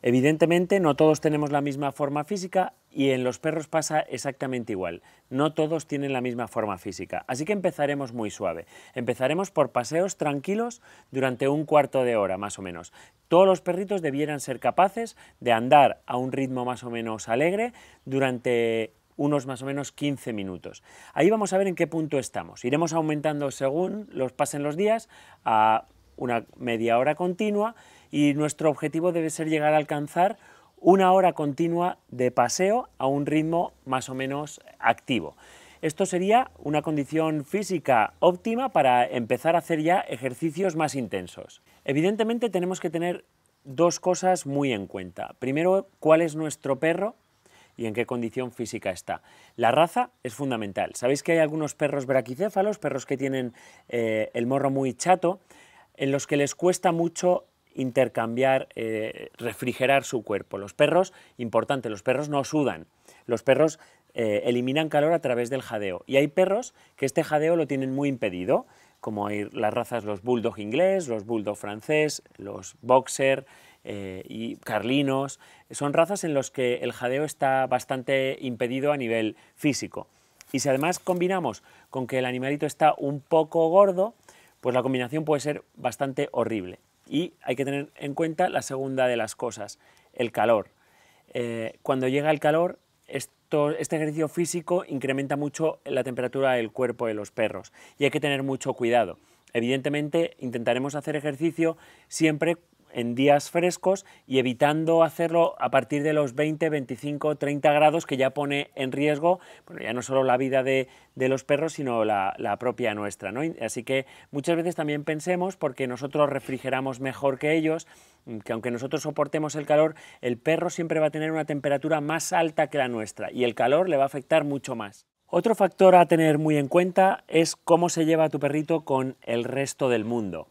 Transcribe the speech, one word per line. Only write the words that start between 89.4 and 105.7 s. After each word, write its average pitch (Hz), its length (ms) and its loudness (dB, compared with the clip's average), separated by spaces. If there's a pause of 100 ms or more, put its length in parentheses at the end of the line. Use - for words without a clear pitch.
el 117 180 -4
calor. 110 380 2 (640)
Eh, 117 480 -6
cuando 131 260 0
llega 143 240 2
el 147 80 2
calor, 160 400 0 (280)
esto, - 640 -4
este 160 260 -4
ejercicio 151 320 -2
físico 175 580 -2
incrementa 135 480 -4
mucho 147 480 -4
la 135 220 -2
temperatura 127 480 -2
del 113 180 -2
cuerpo 120 360 -2
de 110 60 -2
los 104 180 -8
perros 101 420 -4 (260)
y 139 60 2
hay 139 40 4
que 147 120 -2
tener 139 220 -2
mucho 135 300 -4
cuidado. 117 460 2 (320)
Evidentemente, 143 880 -2
intentaremos 123 560 -4
hacer 151 220 -6
ejercicio 156 580 -2 (320)
siempre 160 480 0 (400)
en 120 200 -2
días 143 340 4
frescos 180 560 0 (220)
y 131 100 2
evitando 151 640 4
hacerlo 165 560 2
a 123 140 -2